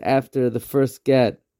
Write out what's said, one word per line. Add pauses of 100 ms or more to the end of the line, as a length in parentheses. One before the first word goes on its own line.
after
the
first
get, (200)